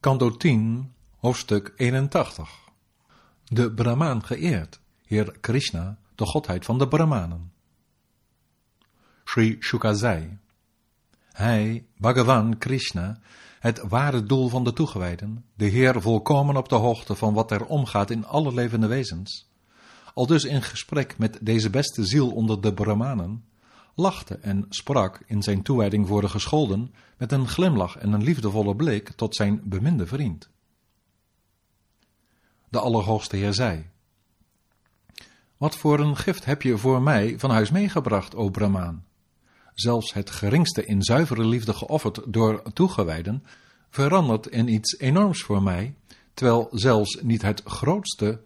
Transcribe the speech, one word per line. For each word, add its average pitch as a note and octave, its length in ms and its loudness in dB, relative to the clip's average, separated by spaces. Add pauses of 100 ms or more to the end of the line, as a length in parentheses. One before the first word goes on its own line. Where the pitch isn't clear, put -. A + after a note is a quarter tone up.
Kanto B2 340 2
tien, A#2+ 560 0 (260)
hoofdstuk G#2+ 580 -2
eenentachtig. C#3 720 -2 (960)
De A#2 280 0
Brahmaan A#2+ 520 0
geëerd, A#2+ 560 -4 (260)
Heer G#2+ 340 0
Krishna, G#2 580 -2 (160)
de - 120 -2
godheid F#2 380 -4
van A#2+ 140 -2
de C#3 100 2
Brahmanen. G2+ 640 0 (1700)
Sri A2+ 360 0
Shuka A2 340 -2
zei: G2+ 440 -4 (960)
Hij, A2 540 0 (100)
Bhagavan A#2 640 4
Krishna, A2+ 600 -4 (420)
het A#2 280 -2
ware B2 360 0
doel C3 240 2
van B2 160 -2
de A#2+ 80 0
toegewijden, G#2 720 -4 (100)
de G#2 120 0
Heer B2 340 4
volkomen C#3 560 2
op C3 120 -2
de C3 80 2
hoogte A2 380 2
van G#2+ 200 0
wat A2 160 2
er G#2+ 140 0
omgaat A#2 460 0
in A2+ 160 -4
alle C#3+ 280 0
levende A#2 320 0
wezens, G#2 640 -6 (640)
aldus C#3+ 300 2
in C3+ 180 0
gesprek - 560 -6
met A2+ 220 -2
deze G#2+ 300 0
beste A#2 360 -2
ziel B2+ 240 2
onder A2 300 0
de G#2 140 0
Brahmanen, G#2+ 720 -2 (500)
lachte E3+ 420 -4
en G2+ 320 -2
sprak A2+ 580 -2
in G#2 160 -2
zijn G2 200 0
toewijding G#2 440 2
voor G#2 140 2
de G2+ 80 0
gescholden A2 680 -2 (220)
met A#2+ 160 -4
een C3 160 0
glimlach C3+ 480 0
en G2+ 160 -2
een G#2 100 2
liefdevolle G#2+ 540 0
blik E3 320 -2
tot - 280 -6
zijn G#2 280 0
beminde G2+ 420 0
vriend. A#2+ 440 -6 (2250)
De B2 100 -4
Allerhoogste G#2+ 580 0
Heer G2+ 160 0
zei: F#2+ 340 -2 (1700)
Wat D3 200 -2
voor D3 220 2
een D3 180 2
gift - 280 -4
heb C#3+ 180 -2
je B2 160 2
voor B2+ 240 2
mij A#2 360 2
van C3+ 120 0
huis A2 200 4
meegebracht, D#3+ 640 0
o G2+ 160 -2
Brahmaan? F#2 540 -2 (720)
Zelfs A#2 380 -2
het G2+ 180 -6
geringste A#2 540 0
in G2 180 0
zuivere A#2 440 2
liefde A2+ 280 0
geofferd - 520 -4
door A2 460 0
toegewijden G2+ 720 0 (460)
verandert C#3 560 2
in A#2+ 220 0
iets A2 300 -2
enorms F3 440 2
voor G2 200 0
mij, G2 320 -2 (400)
terwijl A#2 360 4
zelfs A2 520 2
niet A2+ 200 0
het G#2 220 0
grootste A#2 800 -2